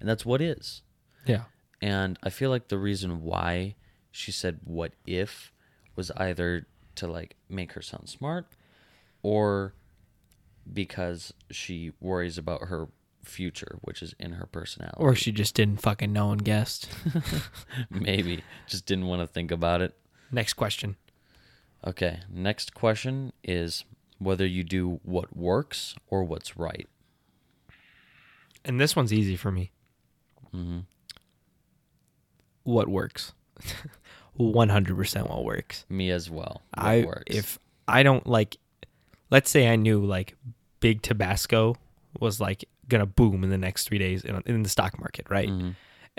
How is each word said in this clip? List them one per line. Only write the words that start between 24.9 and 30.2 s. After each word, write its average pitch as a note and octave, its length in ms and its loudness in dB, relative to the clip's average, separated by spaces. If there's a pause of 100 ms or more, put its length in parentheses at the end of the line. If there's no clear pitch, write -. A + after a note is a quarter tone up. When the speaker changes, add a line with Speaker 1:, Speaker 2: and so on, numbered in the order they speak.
Speaker 1:
what F2+ 340 -4
works F#2 580 -2 (140)
or F#2+ 160 0
what's D#2+ 320 -8
right. - 320 -8 (1800)
Speaker 2:
And B2+ 160 2
this D3 160 4
one's A#2+ 160 4
easy G2+ 240 4
for G2+ 160 -2
me. F#2 180 -2 (840)